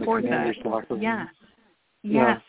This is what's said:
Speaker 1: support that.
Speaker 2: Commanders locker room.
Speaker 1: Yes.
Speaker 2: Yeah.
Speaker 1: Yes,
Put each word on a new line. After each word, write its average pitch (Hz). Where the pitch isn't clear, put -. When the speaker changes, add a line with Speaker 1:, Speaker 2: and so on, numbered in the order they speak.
Speaker 1:
support 226
that. 240
Speaker 2:
Commanders 226
locker -
room. 208
Speaker 1:
Yes. 214
Speaker 2:
Yeah. 214
Speaker 1:
Yes, 226